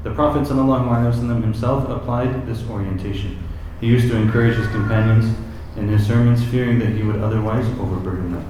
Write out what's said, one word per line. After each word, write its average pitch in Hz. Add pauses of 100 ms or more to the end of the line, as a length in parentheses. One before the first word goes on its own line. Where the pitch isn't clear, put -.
The -
Prophet 147
sallallahu 135
alaihi 120
wasallam 120
himself 127
applied 123
this 113
orientation. 101 (420)
He 117
used 120
to 117
encourage 113
his 104
companions 110 (500)
in 104
his 104
sermons, 120
fearing 123
that 107
he 107
would 104
otherwise 107 (140)
overburden 90
them. 80